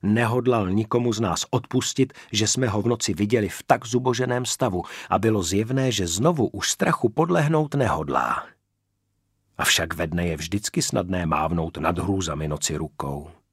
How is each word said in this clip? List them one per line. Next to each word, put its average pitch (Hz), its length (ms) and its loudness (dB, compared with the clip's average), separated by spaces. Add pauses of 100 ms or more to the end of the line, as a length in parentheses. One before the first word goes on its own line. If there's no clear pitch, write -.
Nehodlal 117 680 2
nikomu 113 420 2
z 107 80 -2
nás 92 300 0
odpustit, - 640 0 (200)
že 107 140 0
jsme 127 220 0
ho 104 140 0
v 110 40 0
noci 113 280 0
viděli 104 340 2
v - 140 -10
tak 127 240 2
zuboženém 123 600 0
stavu 95 360 0 (280)
a 95 80 4
bylo 107 240 2
zjevné, 113 500 0
že 101 140 -2
znovu 127 400 2
už - 240 -4
strachu - 380 0
podlehnout 156 640 2
nehodlá. 78 720 0 (1120)
Avšak - 360 0
ve 90 120 -2
dne 87 200 0
je 82 100 -2
vždycky 90 460 -4
snadné 92 440 -2
mávnout 80 520 -2
nad 85 200 0
hrůzami 82 500 -2
noci 76 280 -4
rukou. 73 540 -8 (220)